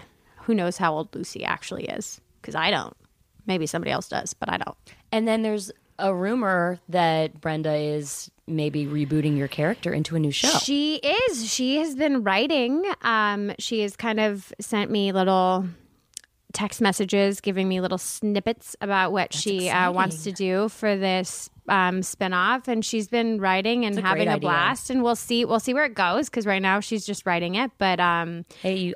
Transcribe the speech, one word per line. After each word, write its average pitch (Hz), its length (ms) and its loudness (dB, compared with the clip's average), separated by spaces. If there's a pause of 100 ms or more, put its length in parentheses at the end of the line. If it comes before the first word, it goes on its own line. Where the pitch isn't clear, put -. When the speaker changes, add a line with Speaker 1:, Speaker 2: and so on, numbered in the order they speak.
(440)
Speaker 1:
who 226 100 2
knows 180 240 0
how 170 160 2
old 156 200 -6
Lucy - 300 -10
actually - 460 -4
is? - 320 -10 (200)
'Cause 143 140 -10
I 165 160 2
don't. 131 240 -2 (500)
Maybe 185 220 -2
somebody 170 240 -4
else 139 160 -4
does, - 260 -6
but - 160 -8
I - 60 -2
don't. - 220 -6 (340)
Speaker 2:
And 226 160 0
then 220 140 2
there's 214 280 -2 (280)
a 190 180 0
rumor 185 720 0
that 160 540 2
Brenda 156 320 -2
is 151 580 -4 (160)
maybe 151 400 0
rebooting 147 500 2
your 139 120 0
character 170 440 -2
into 156 220 -2
a 165 40 0
new 151 120 2
show. 180 160 0
Speaker 1:
She 294 480 2
is. 311 580 0
She 262 240 0
has 311 160 0
been 269 300 2
writing. 254 600 2 (200)
Um, 208 560 0
she 226 220 -2
has 202 140 -2
kind 220 240 -2
of 208 400 0
sent 208 300 -2
me 196 220 2
little 185 560 4 (840)
text - 280 -2
messages 196 600 2
giving 190 280 0
me 185 100 0
little 180 200 -2
snippets - 800 -4
about 190 300 2
what 190 200 0
Speaker 2:
That's 151 100 -4
Speaker 1:
she, 185 280 0
uh, 180 220 4
wants 180 320 0
to 202 80 -4
Speaker 2:
exciting. 190 160 -2 (160)
Speaker 1:
do 220 60 0
for 208 260 0
this, 185 540 -2 (180)
um, 185 340 4
spinoff. 190 680 0
And 226 160 0
she's 214 240 -2
been 226 320 0
writing 196 460 2
and 202 120 -2
Speaker 2:
It's - 60 -2
a 190 40 2
Speaker 1:
having 190 180 2
Speaker 2:
great 160 80 4
Speaker 1:
a - 40 2
Speaker 2:
idea. 147 120 0
Speaker 1:
blast. 180 400 2
And 262 140 2
we'll 233 120 4
see, 233 300 0
we'll 226 140 2
see 247 160 -2
where 294 100 2
it 247 80 -4
goes, 190 340 0
'cause 214 200 -4
right 190 140 2
now 190 180 2
she's 208 260 -4
just 202 220 -6
writing 175 260 0
it. 233 240 0
But, 185 220 2
um, 170 460 0 (180)
Speaker 2:
Hey, 190 140 0
you, 180 180 -2